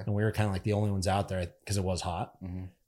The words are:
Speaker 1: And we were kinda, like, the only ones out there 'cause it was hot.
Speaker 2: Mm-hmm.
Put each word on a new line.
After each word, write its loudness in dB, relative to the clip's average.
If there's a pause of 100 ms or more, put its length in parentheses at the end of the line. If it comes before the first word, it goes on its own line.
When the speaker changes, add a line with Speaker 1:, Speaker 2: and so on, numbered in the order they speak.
Speaker 1:
And 0
we 2
were 4
kinda, 2
like, -2
the 2
only 2
ones 2
out 2
there -2 (200)
'cause 0
it 0
was 0
hot. -6
Speaker 2:
Mm-hmm. -8 (220)